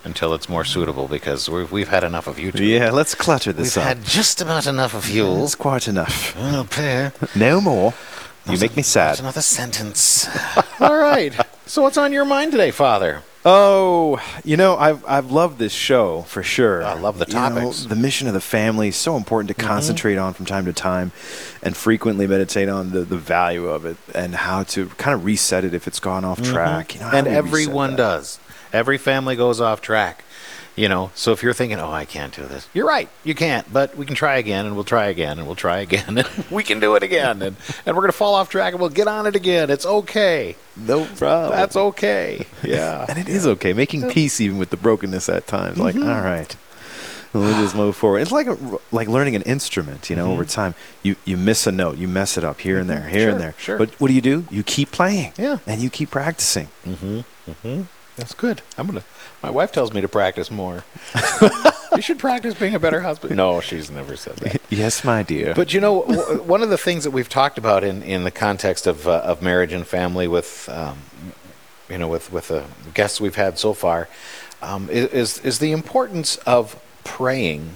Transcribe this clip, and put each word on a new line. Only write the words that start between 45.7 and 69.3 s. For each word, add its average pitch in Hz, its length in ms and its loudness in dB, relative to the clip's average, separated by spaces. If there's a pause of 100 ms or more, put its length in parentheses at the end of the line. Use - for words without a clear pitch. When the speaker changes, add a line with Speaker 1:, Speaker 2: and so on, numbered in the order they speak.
Speaker 2:
Like, 190 180 0
Speaker 1:
Mm-hmm. 285 140 0
Speaker 2:
all 110 140 -2
right. 87 340 -4 (800)
We'll 104 180 2 (100)
just 95 140 -2
move 104 180 2
forward. 104 260 4
It's 175 120 -2
like 285 140 2
a, 240 100 -2 (340)
like 113 180 0
learning 127 280 2
an 95 60 -2
instrument, 80 680 -4
you 82 80 -2
know, 87 80 -2
Speaker 1:
Mm-hmm. 92 80 2
Speaker 2:
over 85 140 0
time. 92 280 0 (280)
You, 98 140 2 (100)
you 92 100 0
miss 104 300 4
a 101 60 4
note, 85 260 0
you 92 100 -2
mess 95 300 0
it 82 60 -2
up 76 180 -4
here 95 160 2
and 90 100 -2
Speaker 1:
Mm-hmm. 76 140 -2
Speaker 2:
there, 78 80 -10
here 107 180 4
and 104 40 4
Speaker 1:
Sure, 101 60 0
Speaker 2:
there. 80 200 -6
Speaker 1:
sure. - 200 -4
Speaker 2:
But 110 120 2 (100)
what 139 80 4
do 131 60 6
you 127 80 4
do? 147 280 2
You 104 120 -2
keep - 280 -2
playing. 180 460 0
Speaker 1:
Yeah. 254 300 -2
Speaker 2:
And 107 160 -4
you 127 80 -2
keep - 200 -6
practicing. 139 580 -2 (180)
Speaker 1:
Mm-hmm. 95 340 -6 (300)
Mm-hmm. 123 320 -8 (340)
That's 123 180 -12
good. 233 260 -4 (160)
I'm 151 100 -6
gonna, 196 180 -6 (380)
my - 60 -6
wife 151 240 0
tells 113 220 0
me 98 80 0
to 98 60 0
practice 95 420 0
more. 92 340 -6 (300)
<laughs> 117 100 -2 (720)
"You - 60 0
should 320 160 -2
practice 247 360 -2
being 208 200 -2
a 185 40 0
better 160 220 2
husband." 156 360 -4
No, 90 240 4
she's 78 300 -8
never 69 260 -10
said - 200 -12
that. - 300 -4
Speaker 2:
<laughs> - 40 -16
Yes, 107 340 0
my 113 180 2
dear. 78 320 -2
Speaker 1:
But, 180 200 2
you 196 60 4
know, 202 260 4
w-, 170 360 0
one 185 200 2
of 220 80 0
the 185 80 2
things 170 260 -2
that 147 60 -2
we've 127 180 -2
talked 135 300 2
about 101 260 4
in, 98 180 -2
in 92 220 -2
the 92 60 0
context 101 560 0
of, 85 200 0
uh, 85 180 4
of 85 180 -2